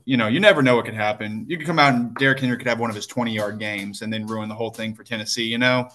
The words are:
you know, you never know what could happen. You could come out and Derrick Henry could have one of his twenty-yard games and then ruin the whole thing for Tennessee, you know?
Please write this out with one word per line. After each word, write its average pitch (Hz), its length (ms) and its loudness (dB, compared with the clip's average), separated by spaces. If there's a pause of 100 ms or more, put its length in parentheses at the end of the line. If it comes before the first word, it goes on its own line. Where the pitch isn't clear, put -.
you 131 120 0
know, 113 120 2
you 135 120 0
never 190 220 6
know 123 140 6
what 113 100 0
could 113 80 -8
happen. 107 540 -4
You 170 100 -4
could 151 80 -12
come 165 120 0
out 139 160 8
and 120 220 -2
Derrick 135 240 2
Henry 127 180 0
could - 80 -8
have 117 140 0
one 117 100 -2
of 107 60 -8
his 104 100 -10
twenty-yard 110 540 -4
games 101 420 -8
and 110 100 -6
then 110 140 -6
ruin 107 220 -6
the 107 80 -10
whole 113 140 -4
thing 110 240 -8
for - 100 -20
Tennessee, 113 420 -4
you 117 120 -2
know? 127 360 2